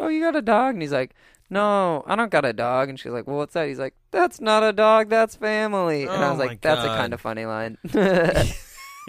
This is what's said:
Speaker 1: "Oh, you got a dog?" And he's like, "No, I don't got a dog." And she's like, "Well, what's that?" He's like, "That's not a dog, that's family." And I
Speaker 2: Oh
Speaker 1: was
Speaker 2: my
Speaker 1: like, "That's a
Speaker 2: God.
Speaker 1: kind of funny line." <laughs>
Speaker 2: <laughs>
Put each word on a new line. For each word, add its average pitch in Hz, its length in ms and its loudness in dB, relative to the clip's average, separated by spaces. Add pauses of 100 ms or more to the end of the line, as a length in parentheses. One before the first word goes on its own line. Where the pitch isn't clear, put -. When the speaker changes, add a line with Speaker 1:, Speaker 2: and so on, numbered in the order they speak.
Speaker 1:
"Oh, 320 80 -2
you 311 140 -2
got 330 140 0
a 285 60 0
dog?" 233 320 2
And 175 80 -6
he's 143 100 -6
like, 131 220 -2 (360)
"No, 196 560 0
I 175 80 -2
don't 220 160 -2
got 151 140 2
a 120 80 0
dog." 123 380 0
And 131 100 -14
she's 120 100 -10
like, 117 160 -8
"Well, 135 120 -6
what's 147 160 -8
that?" 165 140 -2
He's 135 120 -8
like, 135 140 -8 (180)
"That's 359 280 0
not 214 220 4
a 220 100 4
dog, 214 360 4
that's 226 260 2
family." 208 680 -2
And 135 100 -6 (100)
I 143 60 2
Speaker 2:
Oh - 20 0
Speaker 1:
was 143 80 -2
Speaker 2:
my 135 80 0
Speaker 1:
like, 117 140 -10
"That's 127 240 2
a - 20 0
Speaker 2:
God. 113 120 -2
Speaker 1:
kind 117 160 -4
of 120 60 -10
funny 113 260 -6
line." 110 360 -6
<laughs> 180 100 -12
Speaker 2:
<laughs> 180 640 2 (540)